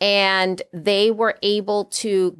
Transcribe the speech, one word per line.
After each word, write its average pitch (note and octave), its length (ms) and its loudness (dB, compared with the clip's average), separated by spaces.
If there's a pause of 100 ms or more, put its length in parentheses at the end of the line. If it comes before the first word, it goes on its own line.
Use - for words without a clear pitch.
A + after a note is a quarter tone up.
And F#3+ 640 0 (100)
they G3+ 400 2
were G#3+ 300 -2
able G#3 440 -2
to F#3 540 -2